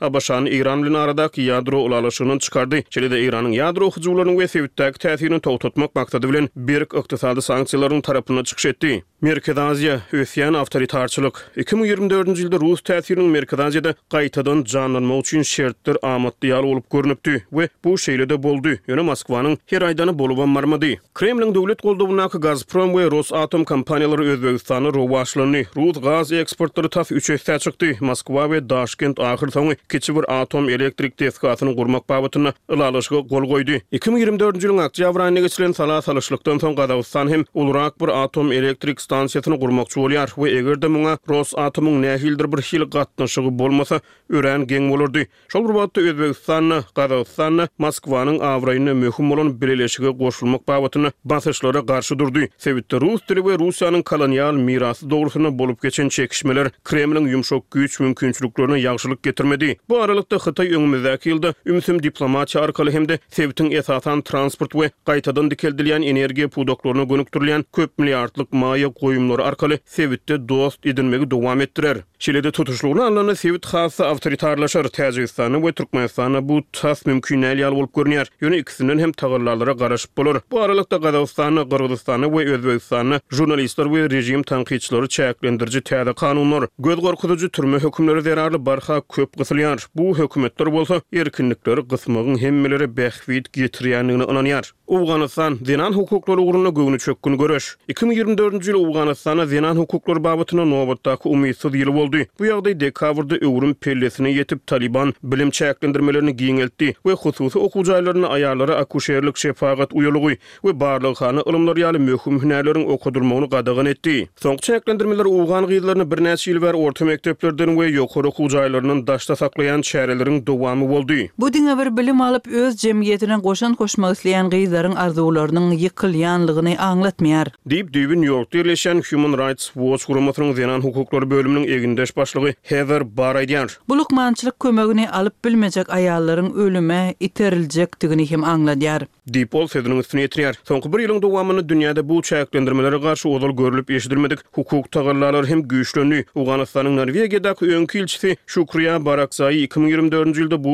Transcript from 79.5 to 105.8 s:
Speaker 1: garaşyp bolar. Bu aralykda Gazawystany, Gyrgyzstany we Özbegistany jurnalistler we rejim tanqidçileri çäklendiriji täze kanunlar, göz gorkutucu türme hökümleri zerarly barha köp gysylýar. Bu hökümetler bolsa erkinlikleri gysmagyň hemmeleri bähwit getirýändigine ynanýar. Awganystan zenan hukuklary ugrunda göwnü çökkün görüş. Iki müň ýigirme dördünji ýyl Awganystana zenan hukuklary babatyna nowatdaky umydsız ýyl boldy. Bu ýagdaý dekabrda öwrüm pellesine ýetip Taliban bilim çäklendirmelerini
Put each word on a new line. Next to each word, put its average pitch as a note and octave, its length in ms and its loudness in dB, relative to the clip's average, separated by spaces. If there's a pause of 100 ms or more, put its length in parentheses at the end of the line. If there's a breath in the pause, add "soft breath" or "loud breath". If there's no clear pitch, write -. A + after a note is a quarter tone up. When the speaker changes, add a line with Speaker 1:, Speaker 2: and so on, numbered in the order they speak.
Speaker 1:
garaşyp A#2+ 460 -2
bolar. C#3+ 240 0 (100)
Bu A3+ 100 0
aralykda G3 360 0
Gazawystany, D3+ 720 0
Gyrgyzstany C3 560 -2
we D#3 280 0
Özbegistany B2 640 0 (120)
jurnalistler D3 540 0
we D#3 240 0
rejim C3+ 340 0
tanqidçileri B2+ 640 -2
çäklendiriji B2 720 -2
täze B2 320 -2
kanunlar, C#3+ 540 0 (120)
göz E3 200 0
gorkutucu F3 500 -2
türme C#3 280 0
hökümleri D#3 440 2
zerarly D#3 440 0
barha C3+ 360 -2
köp - 340 -4
gysylýar. D3 600 -2
Bu E3+ 220 0
hökümetler D3 560 0
bolsa D#3+ 280 0 (120)
erkinlikleri C#3 680 0
gysmagyň B2+ 560 -2
hemmeleri C#3 460 0
bähwit B2 720 -4
getirýändigine B2 720 0
ynanýar. C3+ 480 -2 (160)
Awganystan D#3+ 800 0
zenan D3+ 280 0
hukuklary F#3+ 480 0
ugrunda F#3 280 2
göwnü C#3 300 0
çökkün C#3 380 -2
görüş. D3 400 -2 (100)
Iki - 180 -2
müň A#3 80 2
ýigirme A3 240 0
dördünji G3+ 340 0
ýyl F#3 160 4
Awganystana D#3 580 0
zenan D3+ 300 2
hukuklary E3 480 0
babatyna E3 420 0
nowatdaky C3+ 640 0
umydsız C#3 440 0
ýyl C3+ 200 0
boldy. D3 340 0 (120)
Bu G3+ 60 0
ýagdaý G3+ 340 0
dekabrda D3 560 -2
öwrüm C#3 380 2
pellesine C3 560 -2
ýetip C#3 380 -2
Taliban C3 460 0 (100)
bilim C3+ 260 0
çäklendirmelerini C#3+ 880 0